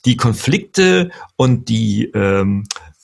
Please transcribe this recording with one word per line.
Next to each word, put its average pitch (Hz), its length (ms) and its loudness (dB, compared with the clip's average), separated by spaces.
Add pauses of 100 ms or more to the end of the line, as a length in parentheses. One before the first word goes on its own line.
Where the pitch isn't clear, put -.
die 123 140 2
Konflikte 180 920 0 (260)
und 127 320 2
die, 110 440 -2
ähm, 98 520 0 (380)